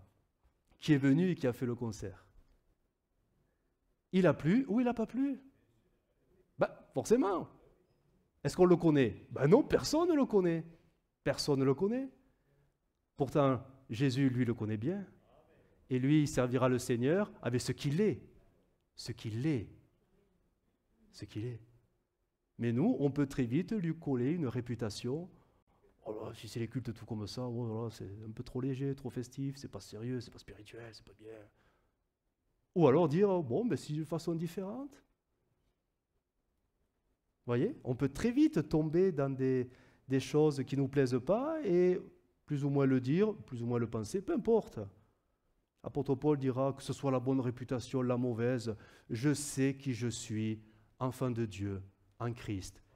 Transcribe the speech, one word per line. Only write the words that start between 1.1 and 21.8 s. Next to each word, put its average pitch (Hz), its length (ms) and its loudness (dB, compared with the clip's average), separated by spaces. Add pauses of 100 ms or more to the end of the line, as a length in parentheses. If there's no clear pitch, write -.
et 165 40 0
qui 131 140 0
a 117 40 2
fait 123 140 -4
le 120 80 -2
concert. 110 500 -8 (1900)
Il 185 160 4
a 139 60 4
plu 208 340 2
ou 208 100 2
il 254 60 2
n'a 233 100 0
pas 220 120 -2
plu ? 269 360 -4 (1120)
Ben, 185 120 -2 (260)
forcément. 277 540 0 (960)
Est-ce 143 120 -2
qu'on 180 80 8
le 180 120 10
connaît ? 139 560 4
Ben 127 160 2
non, 240 160 8
personne 302 440 2
ne 339 60 4
le 277 100 4
connaît. 170 400 2 (600)
Personne 139 340 0
ne 135 60 2
le 135 100 4
connaît. 233 340 -2 (1080)
Pourtant, 135 440 2 (300)
Jésus, 131 400 2
lui, 123 140 2
le 117 100 2
connaît 110 220 -2
bien. 180 280 -4 (840)
Et 127 80 0
lui, 147 240 4
il 139 60 2
servira 127 400 2
le 127 100 2
Seigneur 131 540 0 (100)
avec 123 180 0
ce - 120 -4
qu'il 147 280 -2
est. 190 220 0 (720)
Ce - 160 -12
qu'il 117 360 -6
est. 127 220 -2 (1400)
Ce - 140 -16
qu'il 107 220 -10
est. 120 140 -10 (1000)